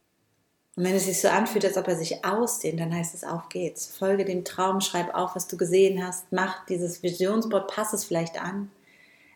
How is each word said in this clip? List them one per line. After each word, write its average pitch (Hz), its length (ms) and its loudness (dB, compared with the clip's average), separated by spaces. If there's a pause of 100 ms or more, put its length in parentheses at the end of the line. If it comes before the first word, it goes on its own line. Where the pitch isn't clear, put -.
(760)
Und 175 100 0
wenn 185 100 4
es 185 100 4
sich 185 160 0
so 202 80 4
anfühlt, 202 380 4
als 185 100 2
ob 185 120 0
er 175 80 2
sich - 280 -4
ausdehnt, 185 560 0
dann 165 140 -2
heißt 170 200 -2
es, - 100 -12
auf 170 260 -6
geht's. - 440 -6
Folge 196 300 2
dem 180 180 -2
Traum, 190 380 0
schreib 175 340 -2
auf, 180 220 -2
was 180 120 -4
du 180 100 -8
gesehen 185 440 6
hast, 180 300 -6
mach 190 320 0
dieses 175 380 -4
Visionsboard, 196 680 0
pass 220 220 -2
es 196 120 -2
vielleicht 170 380 -2
an, 196 280 -6 (640)